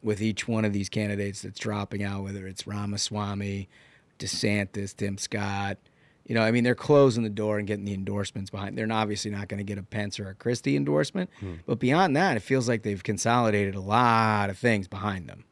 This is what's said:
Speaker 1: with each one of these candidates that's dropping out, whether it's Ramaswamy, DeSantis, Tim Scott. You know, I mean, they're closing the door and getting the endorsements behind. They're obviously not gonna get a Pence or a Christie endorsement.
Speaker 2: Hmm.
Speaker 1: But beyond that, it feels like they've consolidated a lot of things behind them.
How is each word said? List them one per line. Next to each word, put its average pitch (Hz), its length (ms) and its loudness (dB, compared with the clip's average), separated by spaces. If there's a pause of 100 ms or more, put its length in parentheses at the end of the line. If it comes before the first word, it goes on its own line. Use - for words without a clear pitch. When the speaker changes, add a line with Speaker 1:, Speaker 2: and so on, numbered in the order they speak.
Speaker 1:
with 107 180 0
each 110 240 -2
one 110 180 0
of 104 80 0
these 101 160 -2
candidates 101 540 -4
that's 98 160 -12
dropping 104 460 -4
out, 98 180 -4
whether 98 240 -8
it's 95 200 -12
Ramaswamy, 101 1000 -4 (520)
DeSantis, 101 760 -2
Tim 98 220 -6
Scott. 101 600 -4 (460)
You 113 120 -2
know, 113 60 4
I 110 100 4
mean, 120 100 4
they're 120 140 4
closing 135 480 6
the 110 40 -4
door 107 300 -2
and 104 80 -4
getting 101 180 -4
the 101 80 -2
endorsements 98 580 -4
behind. 101 280 -8
They're 110 120 -2
obviously 107 420 0
not 101 160 -6
gonna 101 160 -6
get 101 140 -6
a 98 40 -10
Pence 101 380 -6
or 98 80 -8
a 95 60 -14
Christie 123 420 0
endorsement. 147 520 0 (120)
Speaker 2:
Hmm. 95 140 -8 (120)
Speaker 1:
But 120 140 -2
beyond 151 360 4
that, 165 200 2
it 107 40 -2
feels 131 280 0
like 117 160 0
they've 101 180 -2
consolidated 107 720 2
a 98 60 -6
lot 110 680 4
of 95 80 -6
things 107 300 2
behind 95 420 -6
them. - 240 -18